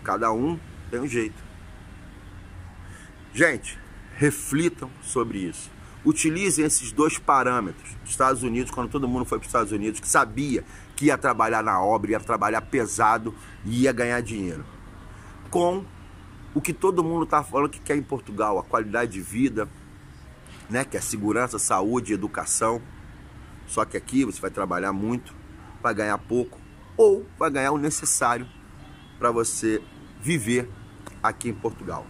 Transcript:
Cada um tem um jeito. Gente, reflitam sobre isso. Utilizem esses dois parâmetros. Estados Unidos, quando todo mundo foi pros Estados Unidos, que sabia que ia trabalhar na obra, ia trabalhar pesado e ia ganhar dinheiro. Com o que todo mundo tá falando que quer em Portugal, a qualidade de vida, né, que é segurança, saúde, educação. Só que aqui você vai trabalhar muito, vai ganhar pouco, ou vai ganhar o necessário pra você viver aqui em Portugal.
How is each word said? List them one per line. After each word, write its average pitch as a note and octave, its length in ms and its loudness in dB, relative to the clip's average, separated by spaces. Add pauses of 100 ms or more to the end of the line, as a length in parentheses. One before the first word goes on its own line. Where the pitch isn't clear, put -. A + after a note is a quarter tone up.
Cada A2 280 2
um C#3+ 280 0 (300)
tem A#2+ 100 -4
um C#3 80 -4
jeito. A#2 360 -2 (1900)
Gente, C#3 460 2 (380)
reflitam D3 760 0 (140)
sobre A#2 340 -2
isso. F2+ 320 -6 (340)
Utilizem D#3 640 4
esses C3+ 260 0
dois D3+ 280 2
parâmetros. B2 840 2
Estados C3 380 2
Unidos, A#2+ 300 0
quando A#2+ 180 -4
todo C#3 180 0
mundo B2 180 0
foi A2 120 -2
pros G#2+ 120 -8
Estados A2 220 2
Unidos, G#2+ 280 -2
que - 80 -8
sabia B2+ 560 2 (320)
que C#3 100 0
ia C#3+ 120 6
trabalhar A2+ 440 4
na G#2 180 4
obra, G2+ 320 4
ia C3+ 80 4
trabalhar A2 420 2
pesado A2+ 760 2 (300)
e A#2 160 2
ia C3 100 6
ganhar A#2+ 300 0
dinheiro. F#2+ 440 -4 (840)
Com F3+ 340 2 (720)
o D3+ 60 2
que D#3+ 120 -4
todo F3+ 300 4
mundo E3 220 2
tá D3 180 4
falando C#3 260 2
que - 100 -14
quer D3 180 0
em D3 40 0
Portugal, G#2+ 560 0
a F2 60 0
qualidade A2+ 480 0
de F#2 100 -6
vida, G#2+ 480 0 (1000)
né, B2 160 0
que C3+ 100 -10
é F#2 60 -2
segurança, G#2+ 580 0
saúde, G#2+ 540 2
educação. G#2 680 0 (840)
Só - 160 0
que - 140 -4
aqui B2+ 260 2
você G#2+ 160 -2
vai F#2+ 120 -4
trabalhar F#2+ 420 -2
muito, A2 400 -2 (500)
vai A#2 100 2
ganhar G#2 240 0
pouco, A#2+ 400 -2 (380)
ou G#3 320 8 (100)
vai D#3+ 140 2
ganhar C#3 200 2
o D3+ 60 2
necessário B2+ 680 2 (720)
pra A#2+ 120 6
você A2+ 520 2 (360)
viver B2 480 2 (540)
aqui A2+ 280 0
em A2 40 -2
Portugal. F2+ 560 -6